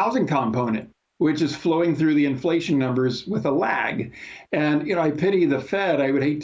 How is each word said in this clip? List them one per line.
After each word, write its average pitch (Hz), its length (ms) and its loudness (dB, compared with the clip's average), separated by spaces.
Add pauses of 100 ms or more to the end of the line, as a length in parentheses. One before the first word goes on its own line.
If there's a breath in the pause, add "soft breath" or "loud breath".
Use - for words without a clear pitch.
housing 233 240 0
component, 120 640 -2 (300)
which 156 240 2
is 147 120 -2
flowing 165 400 0
through 156 200 2
the 147 100 4
inflation 151 540 0
numbers 127 480 0
with 196 180 -2
a 143 60 0
lag. 156 600 -2 (420 loud breath)
And, 151 340 2
you 185 80 0
know, 170 60 0
I 156 100 2
pity 175 340 2
the 139 160 2
Fed. 185 400 0
I 139 80 0
would 139 140 2
hate 147 200 0